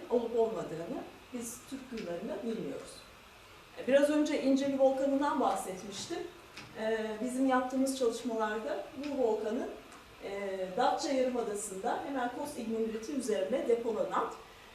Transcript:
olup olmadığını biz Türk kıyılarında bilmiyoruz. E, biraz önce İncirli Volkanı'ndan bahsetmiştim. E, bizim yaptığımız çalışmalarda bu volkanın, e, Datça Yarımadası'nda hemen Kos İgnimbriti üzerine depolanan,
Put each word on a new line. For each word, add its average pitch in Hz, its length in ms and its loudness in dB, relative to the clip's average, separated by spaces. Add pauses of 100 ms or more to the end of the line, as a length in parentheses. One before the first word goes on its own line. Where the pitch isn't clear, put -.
olup 233 300 2
olmadığını 170 640 -2 (320)
biz 233 240 -8 (120)
Türk - 200 -10
kıyılarında 196 540 -6
bilmiyoruz. 175 480 -6 (880)
E, - 80 -6
biraz 285 220 8
önce 302 340 4
İncirli 269 360 4
Volkanı'ndan 269 600 4
bahsetmiştim. 196 800 -2 (640)
E, 220 160 2 (240)
bizim 254 240 0
yaptığımız 262 540 4
çalışmalarda 220 840 0 (140)
bu 269 260 -2
volkanın, 220 460 0 (540)
e, 196 360 -4 (180)
Datça 294 340 2
Yarımadası'nda 226 960 -2
hemen 254 300 -2
Kos 240 200 -6
İgnimbriti 226 540 -2
üzerine 226 560 0
depolanan, 214 680 0 (420)